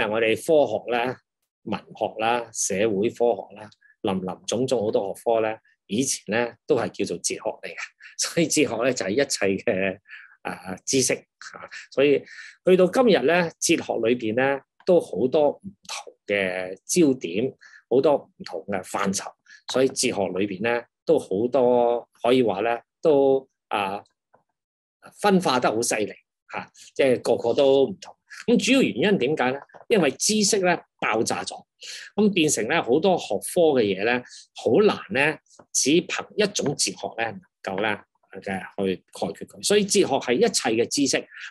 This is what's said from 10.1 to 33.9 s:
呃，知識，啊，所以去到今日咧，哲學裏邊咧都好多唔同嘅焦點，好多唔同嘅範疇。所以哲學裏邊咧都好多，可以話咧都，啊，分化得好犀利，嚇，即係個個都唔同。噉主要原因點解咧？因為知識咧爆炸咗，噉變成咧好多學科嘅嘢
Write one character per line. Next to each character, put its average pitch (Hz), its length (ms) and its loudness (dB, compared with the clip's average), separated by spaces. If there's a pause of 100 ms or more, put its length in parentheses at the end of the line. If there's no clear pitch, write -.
呃， 92 420 -10
知 135 160 0
識， 127 140 0
啊， - 480 -18 (300)
所 135 120 2
以 143 140 4 (480)
去 185 100 6
到 185 120 6
今 247 160 2
日 190 140 6
咧， 160 240 2 (180)
哲 165 160 2
學 120 160 -6 (100)
裏 117 140 2
邊 110 180 -4
咧 135 260 0 (240)
都 175 160 6
好 - 280 -4
多 147 220 4
唔 - 120 -12 (240)
同 - 260 -14 (140)
嘅 92 580 -2
焦 151 360 4
點， 101 340 -4 (340)
好 123 120 4
多 147 160 4
唔 - 280 -10
同 - 220 -12
嘅 98 160 -6
範 98 300 -4
疇。 - 180 -6 (420)
所 131 120 2
以 135 40 2
哲 131 200 -2
學 98 180 -2 (100)
裏 98 120 -2
邊 92 140 -8
咧 117 220 -2 (200)
都 160 120 4
好 - 120 -4 (220)
多， 120 580 2 (140)
可 120 100 2
以 131 100 4
話 101 200 0
咧 117 200 -2 (180)
都， 139 480 4 (200)
啊， 101 340 -4 (1200)
分 196 200 4
化 135 200 2
得 156 100 2
好 110 100 -2
犀 120 160 0
利， 104 160 -4 (400)
嚇， 101 180 -12 (240)
即 - 100 0
係 123 180 2
個 120 140 0
個 117 180 -2
都 135 300 4
唔 104 160 -4
同。 - 160 -20 (300)
噉 233 180 2
主 226 80 2
要 269 100 4
原 117 140 -2
因 180 220 0
點 131 180 -2
解 127 160 0
咧？ 139 80 -8 (280)
因 220 120 2
為 147 120 2
知 214 300 0
識 202 160 2
咧 180 240 0 (180)
爆 113 220 -2
炸 95 220 -4
咗， - 200 -14 (520)
噉 208 160 4
變 160 160 2
成 113 200 -2
咧 160 120 0
好 120 180 2
多 180 180 2
學 - 180 -6
科 98 260 -4 (140)
嘅 123 80 2
嘢 98 200 0